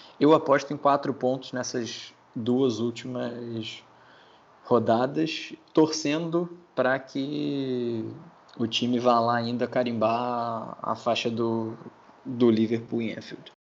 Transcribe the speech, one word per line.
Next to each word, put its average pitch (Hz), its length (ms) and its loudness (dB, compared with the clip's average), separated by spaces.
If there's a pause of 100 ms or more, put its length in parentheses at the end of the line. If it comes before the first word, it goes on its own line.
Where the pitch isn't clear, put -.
(200)
Eu 147 140 8
aposto 143 400 4
em 135 40 -6
quatro 143 360 2
pontos 131 380 -2
nessas 123 600 -6 (220)
duas 123 440 2
últimas 120 1040 -6 (800)
rodadas, 123 920 2 (200)
torcendo 160 760 2 (240)
pra 127 240 2
que 135 1080 -4 (520)
o 120 80 0
time 120 320 0
vá 120 220 4
lá 117 160 2
ainda 120 320 -2
carimbar 117 1120 -2
a 113 140 -4
faixa 117 340 -2
do, 113 440 -2 (520)
do 123 240 4
Liverpool 113 520 2
em 110 100 -4
Anfield. - 400 -14 (120)